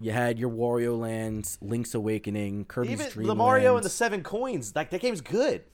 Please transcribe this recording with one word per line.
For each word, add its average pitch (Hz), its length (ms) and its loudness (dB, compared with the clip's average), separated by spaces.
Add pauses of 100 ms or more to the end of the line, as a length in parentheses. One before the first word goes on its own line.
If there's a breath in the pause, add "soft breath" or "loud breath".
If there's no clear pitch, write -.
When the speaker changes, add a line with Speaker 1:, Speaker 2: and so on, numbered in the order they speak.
Speaker 1:
you 110 120 -2
had 120 260 2
your 123 120 0
Wario 120 480 0
Lands, 113 600 -4
Link's 113 340 -4
Awakening, 104 720 -2
Kirby's - 260 -2
Speaker 2:
Even - 180 -4
Speaker 1:
Dream - 180 -4
Speaker 2:
the 214 60 2
Mario 254 400 6
Speaker 1:
Lands. 240 40 4
Speaker 2:
and 202 120 -2
the - 40 -6
Seven 208 280 0
Coins, 202 520 -4
like, 151 160 -2
that 180 100 -4
game's 233 200 -2
good. 208 420 0 (120)